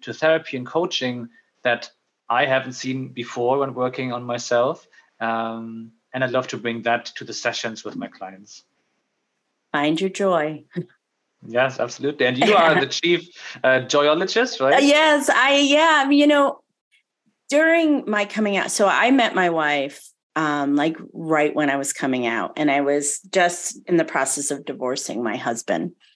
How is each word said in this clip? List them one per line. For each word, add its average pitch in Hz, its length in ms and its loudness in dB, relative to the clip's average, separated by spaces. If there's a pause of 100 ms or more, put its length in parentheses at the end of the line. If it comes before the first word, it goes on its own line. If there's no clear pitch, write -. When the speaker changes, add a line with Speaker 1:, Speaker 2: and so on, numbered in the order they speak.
Speaker 1:
to 117 120 -12
therapy 160 440 0
and 123 80 -8
coaching 127 640 -4 (340)
that 120 260 -2 (400)
I 123 160 2
haven't 131 280 -2
seen 131 360 -8
before 123 500 -2
when 135 140 -4
working 127 380 -4
on 123 120 -8
myself. 123 640 -2 (340)
Um, 113 680 -6 (220)
and 131 100 -2
I 127 40 2
love 127 220 -2
to 131 80 -8
bring 113 260 -6
that 120 220 -2 (120)
to - 60 -12
the 117 100 -12
sessions 113 520 -6
with 107 100 -10
my 98 120 -8
clients. 95 560 -18 (1080)
Speaker 2:
Find 156 280 0
your 190 100 -2
joy. 165 540 -2 (120)
<laughs> 180 80 -6 (600)
Speaker 1:
Yes, 127 320 0
absolutely. 135 480 -2
And 127 120 0
you 208 180 4
are 160 240 4
the 147 80 0
Speaker 2:
<laughs> - 140 -6
Speaker 1:
chief, 170 260 0 (380)
uh, 131 160 4
joyologist, 156 800 0
right? 135 140 4
Speaker 2:
Uh, - 20 6
yes, 294 520 4
I, 269 280 4
yeah, 285 520 4
you 285 160 6
know, 285 360 4 (880)
during 311 600 4
my 208 140 0
coming 202 320 -2
out, - 160 -2
so 208 160 2
I 185 240 4
met 254 240 4
my 185 140 2
wife, 147 600 -2 (280)
um, 147 400 0
like, 160 180 0 (160)
right 156 420 0
when 147 160 0
I 135 60 0
was 139 160 -4
coming 127 340 -4
out, 113 300 -4
and 147 160 0
I 139 80 2
was 143 400 -2 (100)
just - 480 -2 (120)
in 175 80 4
the 160 80 2
process 143 460 -4
of 139 120 -6
divorcing 127 580 -6
my 113 140 -4
husband. 101 560 -4 (240)